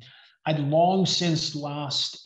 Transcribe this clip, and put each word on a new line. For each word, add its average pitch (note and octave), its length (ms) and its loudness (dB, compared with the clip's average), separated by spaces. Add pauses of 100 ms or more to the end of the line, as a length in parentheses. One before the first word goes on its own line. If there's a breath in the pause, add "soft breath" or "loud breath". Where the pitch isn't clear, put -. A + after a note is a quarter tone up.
(440 loud breath)
I'd D#3 140 0
long E3+ 480 4
since D#3+ 480 0
lost C#3+ 720 -6